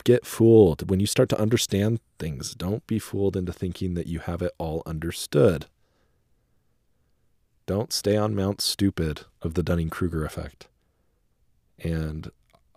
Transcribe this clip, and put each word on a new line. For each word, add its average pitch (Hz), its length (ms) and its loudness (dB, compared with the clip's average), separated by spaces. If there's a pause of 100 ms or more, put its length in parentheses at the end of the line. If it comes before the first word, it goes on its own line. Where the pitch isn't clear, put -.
get 123 200 4
fooled. 110 640 6
When 95 120 2
you 101 60 0
start 131 220 2
to - 120 0
understand 110 580 0 (200)
things, 73 360 -8
don't 98 320 -6
be 110 120 -2
fooled 98 360 -2
into 90 160 -4
thinking 90 440 -6
that 85 120 -6
you 82 120 -6
have 87 220 -6
it 90 160 -4
all 80 280 -6
understood. 90 800 0 (2000)
Don't 98 260 -2
stay 101 240 0
on 107 200 0
Mount 98 260 -2
Stupid 82 600 -2 (200)
of 82 140 -6
the 87 80 0
Dunning-Kruger 82 600 -2
effect. - 440 -12 (1120)
And 80 520 -6 (460)